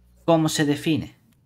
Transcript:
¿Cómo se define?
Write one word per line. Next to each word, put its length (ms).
¿Cómo 240
se 160
define? 520